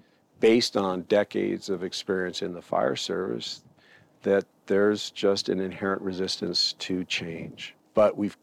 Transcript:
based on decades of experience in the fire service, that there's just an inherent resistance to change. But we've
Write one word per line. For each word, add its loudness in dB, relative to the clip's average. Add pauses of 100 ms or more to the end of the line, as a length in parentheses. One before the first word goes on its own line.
(400)
based 6
on 0
decades 0
of -4
experience -4
in -6
the -12
fire 0
service, -6 (640)
that 4 (200)
there's 2
just 0
an 0
inherent -4
resistance -2
to -4
change. -8 (180)
But 4
we've -4